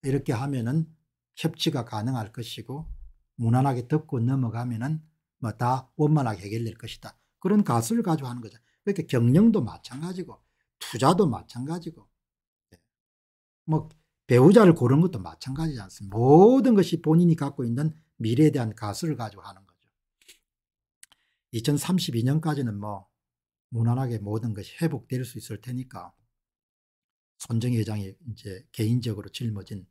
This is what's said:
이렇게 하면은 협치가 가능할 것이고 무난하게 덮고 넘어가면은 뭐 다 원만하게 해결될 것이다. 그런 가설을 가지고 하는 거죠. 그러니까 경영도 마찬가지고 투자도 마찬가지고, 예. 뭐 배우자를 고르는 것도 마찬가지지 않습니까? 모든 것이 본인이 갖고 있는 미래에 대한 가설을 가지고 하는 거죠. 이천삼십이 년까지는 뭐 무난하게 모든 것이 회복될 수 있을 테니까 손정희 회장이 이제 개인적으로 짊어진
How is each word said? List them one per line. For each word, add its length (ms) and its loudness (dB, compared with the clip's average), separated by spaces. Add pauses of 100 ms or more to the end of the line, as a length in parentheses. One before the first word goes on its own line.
이렇게 300 -4
하면은 600 -4 (440)
협치가 480 -4
가능할 480 -6
것이고 580 -14 (460)
무난하게 500 0
덮고 320 -2
넘어가면은 840 -4 (380)
뭐 180 -6
다 380 -2
원만하게 480 0
해결될 360 -8
것이다. 380 -18 (220)
그런 240 2
가설을 400 0
가지고 260 -2
하는 140 -10
거죠. 160 -18 (240)
그러니까 260 -4
경영도 540 6
마찬가지고 760 -12 (400)
투자도 480 2
마찬가지고, 800 -8 (640)
예. 80 -20 (840)
뭐 220 -2 (440)
배우자를 420 8
고르는 280 4
것도 160 0
마찬가지지 600 -8
않습니까? 360 -12
모든 580 8
것이 280 0
본인이 320 4
갖고 300 -6
있는 300 -2 (220)
미래에 340 4
대한 240 -4
가설을 420 -6
가지고 260 -12
하는 240 -20
거죠. 220 -20 (1600)
이천삼십이 720 -2
년까지는 560 -2
뭐 320 -12 (600)
무난하게 480 -2
모든 360 -6
것이 260 -14
회복될 440 -6
수 140 -14
있을 220 -12
테니까 540 -12 (1200)
손정희 400 -2
회장이 360 -6 (160)
이제 420 -14
개인적으로 560 -2
짊어진 640 -10